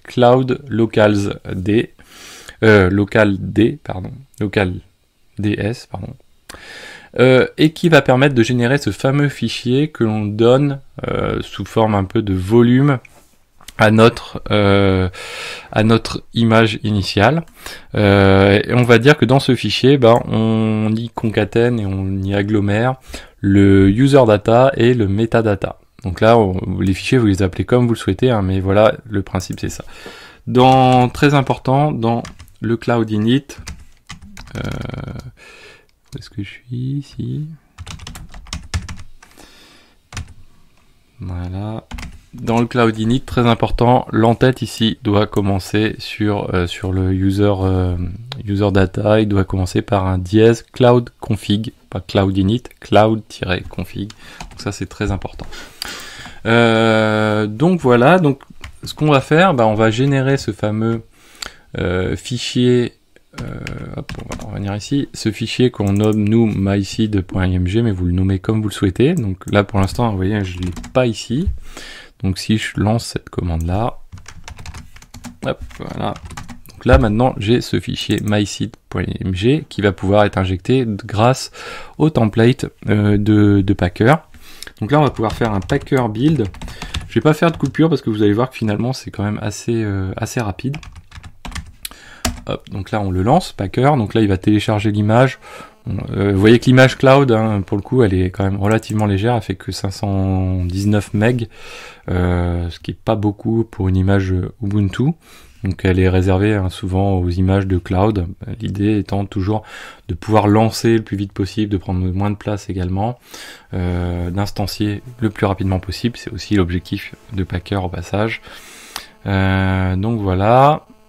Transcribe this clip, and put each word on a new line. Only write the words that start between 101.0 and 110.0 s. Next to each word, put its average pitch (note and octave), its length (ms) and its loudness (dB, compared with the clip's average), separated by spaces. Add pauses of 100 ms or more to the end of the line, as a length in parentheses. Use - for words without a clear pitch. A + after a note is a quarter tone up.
meg, A2+ 360 0 (600)
euh, F2 600 0
ce - 100 -14
qui - 120 -12
est - 60 -8
pas A2+ 180 -2
beaucoup A2 540 -2
pour F#2+ 200 -2
une F#2 80 2
image F#2+ 360 2 (280)
Ubuntu. G#2 520 0 (500)
Donc F#2+ 220 -4
elle F#2+ 140 2
est F#2 100 4
réservée, F#2+ 460 2
hein, F#2 140 -2
souvent F#2+ 440 -2
aux F2+ 160 0
images F#2+ 380 0
de F#2+ 100 0
cloud. F#2+ 500 -2 (320)
L'idée G#2 380 -2
étant G2 280 -4
toujours G#2 380 -4 (460)